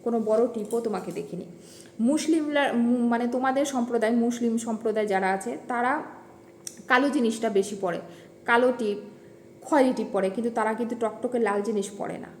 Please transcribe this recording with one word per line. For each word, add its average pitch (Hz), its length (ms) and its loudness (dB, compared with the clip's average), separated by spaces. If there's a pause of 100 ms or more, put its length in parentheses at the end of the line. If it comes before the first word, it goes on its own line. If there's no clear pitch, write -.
কোনো 233 160 0
বড় 220 340 2
টিপও 233 280 -4
তোমাকে 196 300 -4
দেখিনি। 175 340 -8 (540)
মুসলিমরা, 294 720 2
উম, 240 340 2
মানে 233 200 2
তোমাদের 262 380 0
সম্প্রদায়, 240 460 0
মুসলিম 233 460 0
সম্প্রদায় 220 500 -2
যারা 190 240 2
আছে 240 260 -4 (100)
তারা 254 360 -2 (840)
কালো 262 220 6
জিনিসটা 226 400 0
বেশি 196 320 0
পরে, 175 180 -2 (460)
কালো 247 320 4
টিপ, 214 200 -2 (640)
খয়েরি 262 340 4
টিপ 214 180 -2
পরে, 190 160 0
কিন্তু 226 260 -4
তারা 220 180 0
কিন্তু 226 260 -4
টকটকে 226 400 -4
লাল 208 220 2
জিনিস 208 360 -2
পরে - 200 -6
না। - 100 -14 (120)